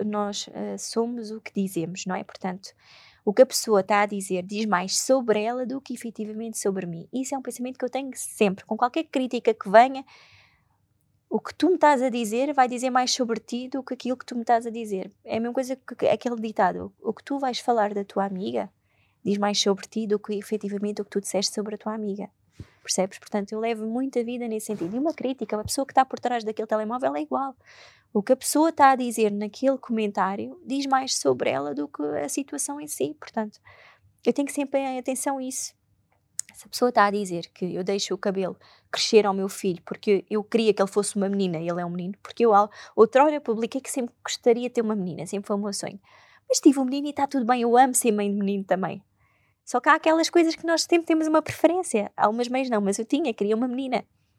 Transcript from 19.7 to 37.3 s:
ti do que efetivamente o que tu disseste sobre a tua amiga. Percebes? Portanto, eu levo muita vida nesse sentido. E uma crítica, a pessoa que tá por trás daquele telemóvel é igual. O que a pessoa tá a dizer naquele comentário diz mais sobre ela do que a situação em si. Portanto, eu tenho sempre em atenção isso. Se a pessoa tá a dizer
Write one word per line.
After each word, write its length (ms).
ti 180
do 140
que 160
efetivamente 640
o 40
que 60
tu 80
disseste 340
sobre 220
a 20
tua 160
amiga. 360
Percebes? 340
Portanto, 340
eu 80
levo 280
muita 360
vida 240
nesse 200
sentido. 280
E 40
uma 140
crítica, 460
a 40
pessoa 240
que 60
tá 120
por 140
trás 240
daquele 240
telemóvel 480
é 60
igual. 340
O 80
que 100
a 60
pessoa 340
tá 200
a 40
dizer 360
naquele 480
comentário 840
diz 220
mais 320
sobre 320
ela 240
do 140
que 160
a 260
situação 500
em 80
si. 320
Portanto, 400
eu 80
tenho 200
sempre 280
em 200
atenção 420
isso. 320
Se 140
a 20
pessoa 220
tá 140
a 60
dizer 420